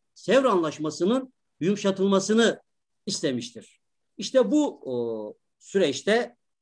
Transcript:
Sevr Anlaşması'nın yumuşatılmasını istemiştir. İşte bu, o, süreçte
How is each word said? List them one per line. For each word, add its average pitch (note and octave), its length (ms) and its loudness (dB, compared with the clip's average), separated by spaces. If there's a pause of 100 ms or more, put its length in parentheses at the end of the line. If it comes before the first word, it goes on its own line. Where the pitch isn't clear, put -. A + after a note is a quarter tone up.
(140)
Sevr B3+ 300 2
Anlaşması'nın F3 880 0 (280)
yumuşatılmasını G3 1000 0 (440)
istemiştir. B2+ 760 -6 (380)
İşte G#3+ 320 2
bu, C#4+ 340 0
o, A#2 500 -6 (240)
süreçte G3 800 0 (260)